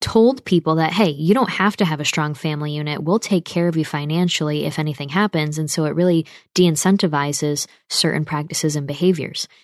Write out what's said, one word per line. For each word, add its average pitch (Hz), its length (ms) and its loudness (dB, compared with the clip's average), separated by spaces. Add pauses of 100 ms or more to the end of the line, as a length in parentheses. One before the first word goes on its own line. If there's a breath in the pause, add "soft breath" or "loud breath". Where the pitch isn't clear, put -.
told 240 440 2
people 160 300 2
that, 160 180 2
"Hey, 190 160 2
you 151 240 0
don't 247 160 2
have 202 300 0
to 202 80 2
have 156 120 -2
a 147 60 -6
strong 151 300 -2
family 151 380 -4
unit. 147 300 -4
We'll 175 160 2
take 185 280 0
care 175 220 0
of 165 80 0
you 156 100 0
financially 151 800 -2
if 147 120 -4
anything 147 300 -4
happens." 151 480 0
And 156 140 -4
so 156 160 0
it 147 80 -2
really 170 320 2 (260 loud breath)
de-incentivizes 151 1120 2 (220 soft breath)
certain 156 380 0
practices 151 500 -4
and 143 100 -4
behaviors. 156 600 -2 (160 soft breath)